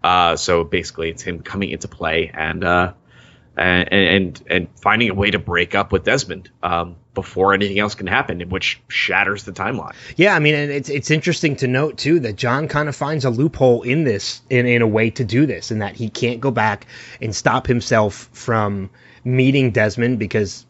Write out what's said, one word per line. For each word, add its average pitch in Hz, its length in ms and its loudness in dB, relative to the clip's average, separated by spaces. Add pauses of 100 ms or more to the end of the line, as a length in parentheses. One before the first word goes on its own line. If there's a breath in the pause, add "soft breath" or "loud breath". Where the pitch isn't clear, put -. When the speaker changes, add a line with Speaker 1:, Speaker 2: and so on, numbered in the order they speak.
Speaker 1:
Uh, 87 320 4
so 87 280 0
basically, 82 460 -4
it's - 140 -12
him 85 180 -8
coming 98 280 -6
into - 180 -8
play 80 460 -2
and, 80 300 -4
uh, 90 300 2 (640 soft breath)
and, 90 340 2
and, 95 580 2
and 85 180 0 (140)
finding 110 280 2
a 95 40 -4
way 101 180 0
to 101 80 0
break 87 360 -2
up 101 160 0
with 98 120 0
Desmond, 101 460 -2 (120)
um, 87 340 -4 (180)
before 95 400 2
anything 98 260 0
else 104 160 -2
can 95 120 -10
happen, 90 420 -2
which - 400 -4
shatters 95 560 0
the 98 80 -12
timeline. 98 400 -6 (240 loud breath)
Speaker 2:
Yeah, 190 180 6
I 160 40 2
mean, 151 160 4
and 147 160 -2
it's, 143 180 -6
it's 139 200 -4
interesting 151 480 0
to 135 100 -2
note, 135 300 0
too, 160 220 2
that 110 160 -4
John 131 320 -2
kind 151 220 -2
of 131 60 -6
finds 147 280 -4
a 135 60 2
loophole 123 540 2
in 143 200 0
this, 104 460 -2
in, 123 160 2
in 120 160 4
a 117 60 4
way 110 240 2
to 127 120 -4
do 117 220 2
this, 110 260 -6
in 107 80 -2
that 101 160 -6
he 110 140 -6
can't 120 320 -4
go 135 100 0
back 107 340 0 (360 loud breath)
and 110 120 -6
stop 127 340 0
himself 110 680 0
from 101 560 -2 (340 soft breath)
meeting 131 480 4
Desmond 117 480 0
because 107 500 -2